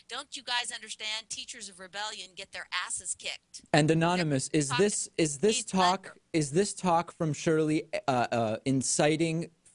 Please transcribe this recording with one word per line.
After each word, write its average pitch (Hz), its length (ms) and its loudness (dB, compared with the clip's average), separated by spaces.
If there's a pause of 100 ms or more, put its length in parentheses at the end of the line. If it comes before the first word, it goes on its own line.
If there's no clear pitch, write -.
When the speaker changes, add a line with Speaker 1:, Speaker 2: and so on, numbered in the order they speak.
Speaker 1:
Don't 269 280 -10
you 269 80 -12
guys 247 280 -4
understand? 220 560 -10
Teachers 247 400 -12
of 180 120 -18
rebellion 196 560 -10
get 196 160 -16
their 180 160 -12 (180)
asses - 320 -8
kicked. - 440 -10 (100)
Speaker 2:
And 151 180 4
Anonymous, 165 600 0
is 147 160 2
Speaker 1:
Talking 147 160 2
Speaker 2:
this, - 240 0 (100)
is 147 200 0
this 214 180 2
Speaker 1:
Heath - 180 -4
Ledger. 185 160 6
Speaker 2:
talk, 190 260 -4 (160)
is 147 200 2
this 196 200 2
talk 170 440 0
from 160 160 0
Shirley, 156 520 2 (220)
uh, 123 240 4
uh, 113 340 2
inciting 156 840 2 (240)